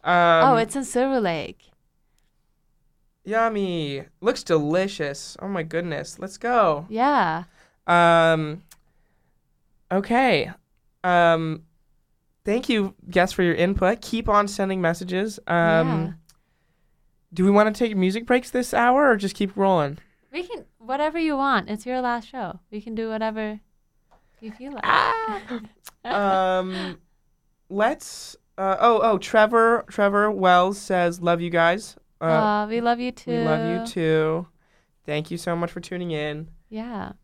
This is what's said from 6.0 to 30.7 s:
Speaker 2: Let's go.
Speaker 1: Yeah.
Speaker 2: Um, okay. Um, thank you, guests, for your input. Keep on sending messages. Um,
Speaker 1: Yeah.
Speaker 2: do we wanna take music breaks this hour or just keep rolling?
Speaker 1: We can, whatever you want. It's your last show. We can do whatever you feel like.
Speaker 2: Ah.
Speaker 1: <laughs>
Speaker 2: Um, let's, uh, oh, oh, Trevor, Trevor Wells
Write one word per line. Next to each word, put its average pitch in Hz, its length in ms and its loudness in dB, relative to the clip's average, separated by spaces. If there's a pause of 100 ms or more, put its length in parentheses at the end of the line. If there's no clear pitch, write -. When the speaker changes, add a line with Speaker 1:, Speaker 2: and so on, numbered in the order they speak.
Speaker 2:
Let's 196 180 -12
go. 190 520 2
Speaker 1:
Yeah. 214 540 0 (440)
Speaker 2:
Um, 165 760 4 (1300)
okay. 202 600 0 (520)
Um, 165 600 2 (840)
thank 226 240 -2
you, 202 240 0 (160)
guests, 180 240 2
for 185 100 0
your 170 120 2
input. 190 460 0
Keep 226 280 -6
on 208 180 4
sending 196 340 -4
messages. 180 680 -4
Um, 165 400 2
Speaker 1:
Yeah. 160 240 -2 (1200)
Speaker 2:
do 180 120 0
we 202 60 6
wanna 208 220 4
take 214 220 -2
music 190 300 0
breaks 247 240 0
this 247 240 -4
hour 254 360 4
or 220 80 4
just 196 180 -6
keep 196 200 -4
rolling? 170 420 0 (340)
Speaker 1:
We 339 120 -8
can, 359 220 -12 (120)
whatever 285 420 -6
you 311 160 0
want. 269 340 -2
It's 214 160 -8
your 254 160 -4
last 240 260 -4
show. 190 320 -10 (120)
We 214 100 -12
can 226 140 -12
do 226 140 -6
whatever 220 500 -6 (800)
you 226 120 -14
feel 254 220 -16
like. 247 120 -10
Speaker 2:
Ah. 440 600 0
Speaker 1:
<laughs> - 60 -12 (540)
Speaker 2:
Um, 185 920 -2 (720)
let's, - 680 -4 (200)
uh, 190 220 0
oh, 226 240 4
oh, 220 140 2
Trevor, 226 720 4
Trevor 202 420 2
Wells 190 480 4